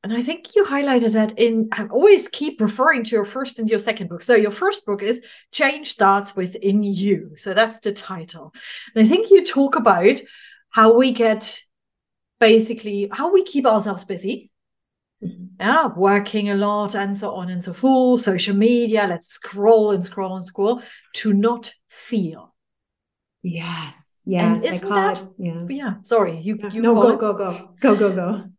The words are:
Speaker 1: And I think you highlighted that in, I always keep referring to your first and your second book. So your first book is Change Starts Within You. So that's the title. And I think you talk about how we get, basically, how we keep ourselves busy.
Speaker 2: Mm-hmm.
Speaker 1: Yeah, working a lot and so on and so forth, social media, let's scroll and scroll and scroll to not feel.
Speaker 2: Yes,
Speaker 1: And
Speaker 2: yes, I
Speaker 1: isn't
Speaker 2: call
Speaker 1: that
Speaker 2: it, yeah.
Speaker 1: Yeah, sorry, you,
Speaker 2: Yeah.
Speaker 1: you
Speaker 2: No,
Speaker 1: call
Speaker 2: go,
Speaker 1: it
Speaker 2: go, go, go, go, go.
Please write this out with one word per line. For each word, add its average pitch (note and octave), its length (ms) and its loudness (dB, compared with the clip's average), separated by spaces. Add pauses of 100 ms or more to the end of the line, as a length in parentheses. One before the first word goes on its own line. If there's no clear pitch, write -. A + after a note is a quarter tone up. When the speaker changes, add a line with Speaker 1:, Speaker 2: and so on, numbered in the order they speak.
Speaker 1:
And G#3+ 80 -6
I A#3+ 100 -2
think D#4+ 320 -8
you G4+ 100 4
highlighted C4+ 480 0
that A3 260 0
in, A3+ 340 2
I G#3+ 140 -6
always F4+ 420 4
keep - 320 -8
referring B3+ 440 0
to A3+ 120 -4
your G3+ 80 0
first C4 340 -10
and A3 100 -4
your G#3+ 120 0
second G#3+ 280 -6
book. F3 140 -14
So A#3+ 140 4
your G#3 160 2
first G4 340 -4
book G3+ 160 -4
is A#3 220 -4 (260)
Change D4+ 400 -2
Starts G3 460 0
Within G3 480 -2
You. G3 520 -2
So F#3+ 180 -10
that's A3 260 0
the G3+ 120 -4
title. E3 600 -14 (420)
And A3 100 6
I A3 40 6
think G4+ 220 2
you G4 140 8
talk C#4 300 0
about G#3 420 4 (540)
how A3+ 260 6
we C4 140 4
get, A3 480 -2 (800)
basically, A3 720 2
how E4 220 -4
we F#4+ 100 4
keep C#4 240 -2
ourselves G3+ 380 0
busy. F#3+ 460 -10 (760)
Speaker 2:
Mm-hmm. F3+ 200 -12 (140)
Speaker 1:
Yeah, C4+ 280 0 (100)
working G3+ 540 0
a G3+ 40 -2
lot G#3 400 -2
and G3+ 220 -4
so G3+ 160 -8
on F3+ 160 -10
and F3+ 160 -8
so F3+ 80 -10
forth, B3+ 480 2
social G3 340 -2
media, A3 540 2
let's E3+ 200 -8
scroll G#3 600 2
and F#3 140 -2
scroll F#3+ 320 -8
and F3+ 100 -12
scroll A3 360 -4 (320)
to G#3+ 180 -2
not A#3 400 -2 (160)
feel. - 680 -8 (880)
Speaker 2:
Yes, E3 760 -12 (100)
Speaker 1:
And F#3+ 60 -6 (300)
Speaker 2:
yes, - 20 -8
I E4+ 100 -2
Speaker 1:
isn't F#4 140 -8
Speaker 2:
call G4+ 100 -2
Speaker 1:
that G4 240 -2
Speaker 2:
it, - 60 -18 (100)
yeah. E3+ 320 -8
Speaker 1:
Yeah, C4+ 320 -8
sorry, F#3+ 360 0
you, G#3 240 -8
Speaker 2:
Yeah. G3+ 80 -10
Speaker 1:
you A3 120 -6
Speaker 2:
No, A#3 120 4
Speaker 1:
call G#3+ 80 4
Speaker 2:
go, A#3+ 120 6
Speaker 1:
it - 60 -6
Speaker 2:
go, G#3+ 120 -2
go, F#3 380 -8 (100)
go, - 160 4
go, G#2 180 2
go. F#3 300 -4 (140)